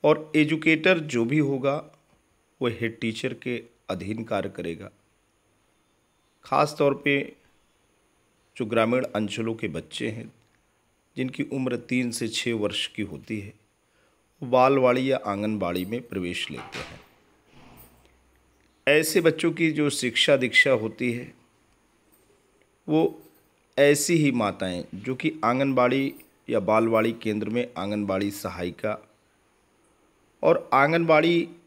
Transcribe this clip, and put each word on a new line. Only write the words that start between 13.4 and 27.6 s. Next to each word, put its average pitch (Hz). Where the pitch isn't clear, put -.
है, 101
वो 131
बालवाड़ी 127
या 127
आंगनबाड़ी 101
में 117
प्रवेश 90
लेते -
हैं। -
ऐसे 156
बच्चों 165
की 160
जो 151
शिक्षा 135
दीक्षा 127
होती 117
है, 120
वो 160
ऐसी 143
ही 151
माताएं 95
जो 113
कि 156
आंगनबाड़ी 135
या 113
बालवाड़ी 113
केंद्र 107
में 120